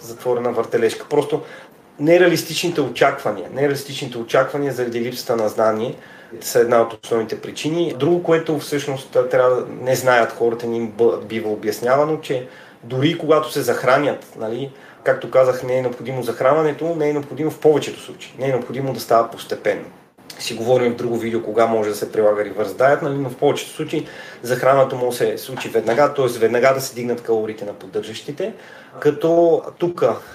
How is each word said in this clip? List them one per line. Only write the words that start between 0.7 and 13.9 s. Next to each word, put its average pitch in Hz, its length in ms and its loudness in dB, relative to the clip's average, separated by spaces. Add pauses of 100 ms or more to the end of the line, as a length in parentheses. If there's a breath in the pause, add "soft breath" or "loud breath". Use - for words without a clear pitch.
Просто 143 320 0 (580 loud breath)
нереалистичните 165 800 4
очаквания, 123 720 0
нереалистичните 135 680 -4
очаквания 139 540 0
заради 120 280 -4
липсата 123 360 -4
на 107 120 0
знание 110 460 0 (460 loud breath)
са - 200 2
една 117 220 4
от 113 220 -6
основните 110 360 -2
причини. 156 580 -4
Друго, 170 240 2
което 165 360 2
всъщност, 139 580 -6
а, 123 120 4
трябва 127 280 4
да - 100 -2 (140)
не 131 140 0
знаят 123 380 4
хората, 117 340 0
ни 117 100 -2
им 113 220 -4
бъ-, 117 260 4
бива 107 260 -4
обяснявано, 127 680 0
че - 280 -6 (360 loud breath)
дори 131 340 0
когато 151 340 2
се 147 80 -2
захранят, 123 680 2 (120)